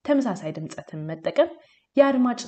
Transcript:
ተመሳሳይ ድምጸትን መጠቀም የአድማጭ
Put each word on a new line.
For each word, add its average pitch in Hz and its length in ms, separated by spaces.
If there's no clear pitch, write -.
ተመሳሳይ 240 500
ድምጸትን 156 500
መጠቀም 160 480
የአድማጭ 254 500